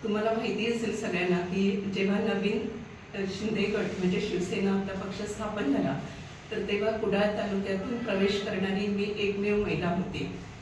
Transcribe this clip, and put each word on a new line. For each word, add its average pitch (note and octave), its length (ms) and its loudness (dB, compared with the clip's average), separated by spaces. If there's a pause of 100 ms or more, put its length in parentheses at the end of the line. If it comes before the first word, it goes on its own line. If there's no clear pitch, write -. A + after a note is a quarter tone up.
तुम्हाला G#3+ 280 2
माहिती A3 360 0
असेल A#3 340 0
सगळ्यांना F3+ 380 2
की G3 560 2
जेव्हा G3 240 2
नवीन, G#3 500 0 (460)
अ, - 40 -6 (200)
शिंदे G3+ 240 0
गट G3+ 360 0
म्हणजे F3+ 220 2 (100)
शिवसेना G3 400 0
आपला G3 300 0
पक्ष G3+ 300 -6
स्थापन G#3 420 -2
झाला, D3+ 280 2 (500)
तर A3 60 -4
तेव्हा G3+ 340 2
कुडाळ G#3 320 2
तालुक्यातून G3+ 760 0
प्रवेश G3 420 2
करणारी G3 460 0
मी G3+ 320 0
एकमेव G3+ 460 2
महिला E3+ 240 0
होती. F3+ 420 -2 (320)